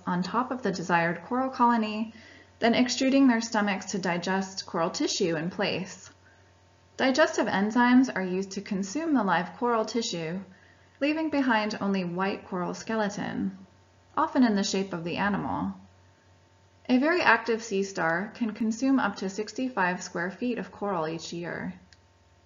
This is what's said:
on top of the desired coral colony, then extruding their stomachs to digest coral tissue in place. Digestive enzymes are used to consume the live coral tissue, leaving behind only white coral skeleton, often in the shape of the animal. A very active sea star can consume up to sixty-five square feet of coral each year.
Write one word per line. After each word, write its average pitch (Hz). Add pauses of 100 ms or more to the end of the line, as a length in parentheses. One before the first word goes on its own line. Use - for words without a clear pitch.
on 180
top 240
of 247
the 196
desired 175
coral 262
colony, 226 (460)
then 233
extruding 262
their 226
stomachs 208
to 208
digest 190
coral 170
tissue 202
in 160
place. - (840)
Digestive 269
enzymes 240
are 185
used 185
to 196
consume 269
the 226
live 180
coral 240
tissue, 185 (640)
leaving 302
behind 233
only 196
white 185
coral 180
skeleton, 196 (580)
often 302
in 220
the 202
shape 196
of 165
the 170
animal. 185 (1160)
A 254
very 320
active 226
sea 196
star 180
can 214
consume 233
up 196
to 214
sixty-five 196
square 180
feet 240
of 185
coral 185
each 165
year. 170 (760)